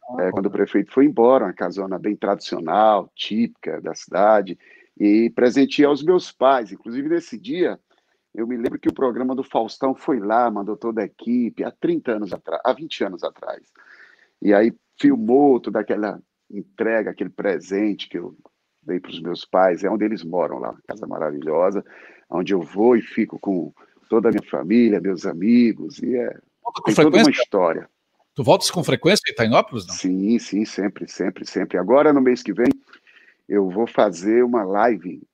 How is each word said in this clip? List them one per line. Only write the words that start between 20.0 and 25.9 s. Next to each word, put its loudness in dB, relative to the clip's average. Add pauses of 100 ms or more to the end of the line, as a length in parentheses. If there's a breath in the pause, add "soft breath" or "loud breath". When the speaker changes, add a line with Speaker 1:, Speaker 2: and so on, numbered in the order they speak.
Speaker 2:
eles -4
moram -4
lá, -8
uma -18
casa -12
maravilhosa, -4 (440 soft breath)
onde -4
eu 0
vou 2
e 0
fico -6
com -4 (380 soft breath)
toda 2
a 4
minha -2
família, 2
meus -6
amigos, 0